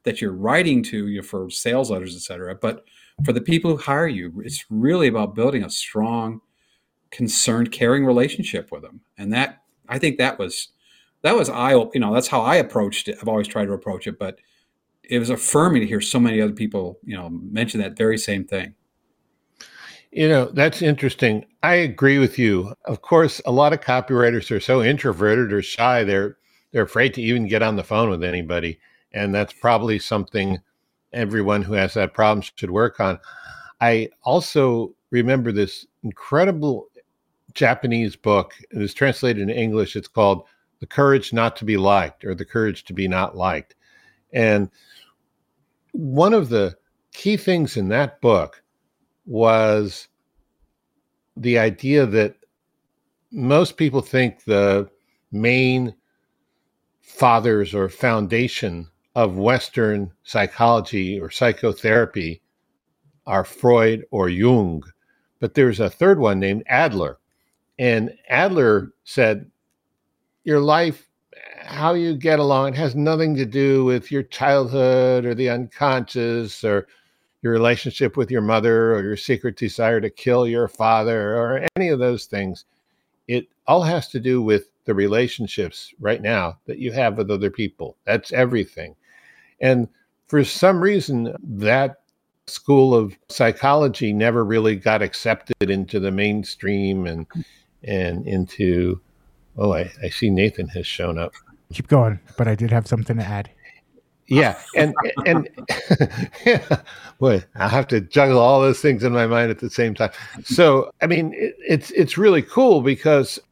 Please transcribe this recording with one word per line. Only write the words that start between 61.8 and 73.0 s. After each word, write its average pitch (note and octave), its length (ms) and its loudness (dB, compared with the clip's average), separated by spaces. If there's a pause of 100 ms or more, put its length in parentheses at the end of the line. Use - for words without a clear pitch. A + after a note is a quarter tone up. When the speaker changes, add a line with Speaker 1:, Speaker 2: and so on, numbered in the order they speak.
Speaker 2:
are F#3+ 180 0
Freud A2+ 680 2
or G2 180 0
Jung, F#2 540 2 (560)
but - 160 -4
there's B2 240 4
a G#2 100 0
third F3+ 300 4
one G#2 200 2
named G2 280 -2
Adler. G#2+ 500 0 (640)
And A#2 340 0 (160)
Adler C3 640 2 (100)
said, A2 460 0 (920)
"Your D3+ 160 2
life, D3+ 480 0 (520)
how D3+ 340 -2
you E3+ 220 0
get D3+ 240 2
along, C#3 340 2
it B2+ 40 -6
has C#3+ 180 -2
nothing D#3 400 0